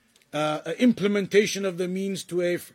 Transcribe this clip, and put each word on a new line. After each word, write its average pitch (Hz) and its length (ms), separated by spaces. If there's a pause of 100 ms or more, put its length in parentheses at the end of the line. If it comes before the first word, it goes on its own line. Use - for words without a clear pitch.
(340)
uh, 151 460
implementation 202 880
of 175 120
the 180 100
means 190 380
to 175 160
a 175 140
f-, - 200